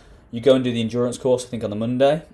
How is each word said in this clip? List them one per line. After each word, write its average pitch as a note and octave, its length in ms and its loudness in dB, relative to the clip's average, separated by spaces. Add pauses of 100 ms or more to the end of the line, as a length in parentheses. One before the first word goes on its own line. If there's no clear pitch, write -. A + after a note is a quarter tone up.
(320)
You A#2 80 -8
go C3 160 6
and C3 80 0
do B2 80 -2
the A#2 100 -2
endurance A#2+ 360 -2
course, B2 280 0
I - 40 -18
think, A2+ 140 -10
on G#2 60 -4
the G#2 60 -8
Monday, B2 480 0 (100)